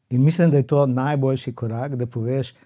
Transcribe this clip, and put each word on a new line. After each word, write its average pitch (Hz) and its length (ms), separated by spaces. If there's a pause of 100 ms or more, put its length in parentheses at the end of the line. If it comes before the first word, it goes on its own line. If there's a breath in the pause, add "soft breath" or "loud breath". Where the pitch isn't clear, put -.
In 123 140
mislim, 165 280
da 143 80
je 131 80
to 143 180
najboljši 135 680
korak, 120 400
da 123 120
poveš, 120 480 (120 soft breath)